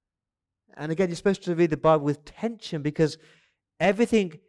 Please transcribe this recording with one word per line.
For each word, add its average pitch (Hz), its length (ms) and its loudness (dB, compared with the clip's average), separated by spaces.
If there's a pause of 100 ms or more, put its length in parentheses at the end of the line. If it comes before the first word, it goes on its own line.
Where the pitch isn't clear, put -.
(760)
And 147 160 -8
again, 175 180 0
you're 170 80 -8
supposed 196 280 -2
to 175 100 -2
read 165 160 2
the 151 60 -2
Bible 156 280 2
with 143 200 -2
tension 214 580 -8
because 151 360 0 (600)
everything 196 720 0